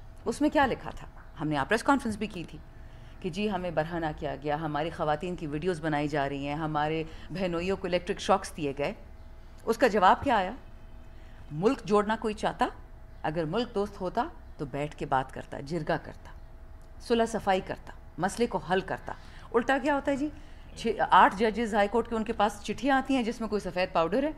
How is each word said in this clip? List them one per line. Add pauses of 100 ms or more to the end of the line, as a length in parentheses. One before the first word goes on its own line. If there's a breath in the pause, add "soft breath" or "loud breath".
(260)
उसमें
क्या
लिखा
था? (280)
हमने
यहाँ
प्रेस
कॉन्फ्रेंस
भी
की
थी (640 loud breath)
कि
जी,
हमें
बरहना
किया
गया,
हमारी
ख़वातीन
की
वीडियोज़
बनाई
जा
रही
हैं,
हमारे (260 loud breath)
बहनोइयों
को
इलेक्ट्रिक
शॉक्स
दिए
गए। (680)
उसका
जवाब
क्या
आया? (960 loud breath)
"मुल्क
जोड़ना
कोई
चाहता, (520)
अगर
मुल्क
दोस्त
होता (280)
तो
बैठ
के
बात
करता,
जिरगा
करता, (760)
सुलह
सफाई
करता, (260)
मसले
को
हल
करता।" (380 loud breath)
उल्टा
क्या
होता
है
जी? (460 loud breath)
छः,
आठ
जजेस
हाई
कोर्ट
के,
उनके
पास
चिट्ठियाँ
आती
हैं
जिसमें
कोई
सफ़ेद
पाउडर
है।